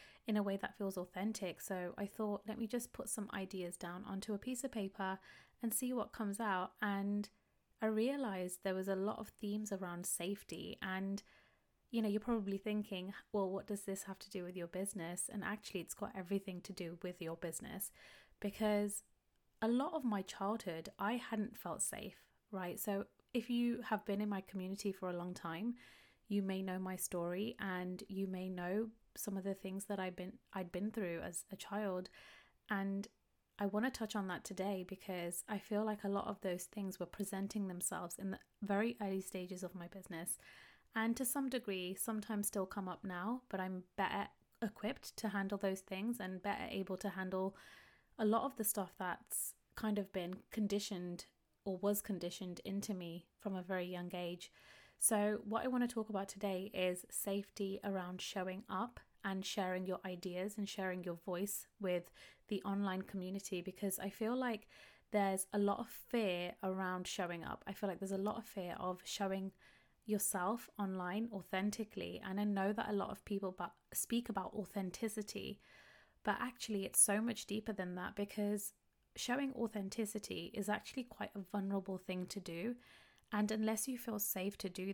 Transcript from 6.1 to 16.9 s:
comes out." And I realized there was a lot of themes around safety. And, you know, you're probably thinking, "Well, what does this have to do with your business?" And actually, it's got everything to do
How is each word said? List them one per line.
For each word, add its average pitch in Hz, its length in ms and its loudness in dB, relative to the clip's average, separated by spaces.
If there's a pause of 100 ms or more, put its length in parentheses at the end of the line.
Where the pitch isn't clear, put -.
comes 202 280 -2
out." 190 400 2
And 202 480 2 (540)
I 220 40 4
realized 220 760 2
there 190 120 2
was 190 140 2
a 196 60 4
lot 196 240 2
of 214 100 -8
themes 208 440 -2
around 180 340 -2
safety. - 720 -2
And, 196 420 0 (680)
you 233 100 2
know, 214 80 4
you're 208 120 4
probably 208 360 2
thinking, 202 560 -2 (200)
"Well, 196 180 2
what 196 160 -2
does 202 160 -2
this 196 220 -4
have 196 160 -8
to - 100 -16
do 180 140 -4
with 180 120 -6
your 170 120 -4
business?" 180 600 -2
And 202 140 -2
actually, 185 380 -2
it's - 120 -6
got - 240 -6
everything 185 460 0
to - 100 -10
do 170 300 -6